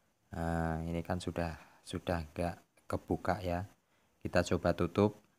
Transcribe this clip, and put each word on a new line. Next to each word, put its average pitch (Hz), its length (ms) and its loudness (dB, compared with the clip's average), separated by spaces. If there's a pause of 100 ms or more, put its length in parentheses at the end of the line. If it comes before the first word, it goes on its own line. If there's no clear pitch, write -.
(300)
Nah, 82 560 -2
ini 85 160 -4
kan 90 160 -2
sudah, 85 400 -4 (240)
sudah 87 480 -4
nggak - 560 -6
kebuka - 560 -2
ya. 90 240 -2 (560)
Kita 87 240 2
coba 87 320 2
tutup. 101 400 4 (200)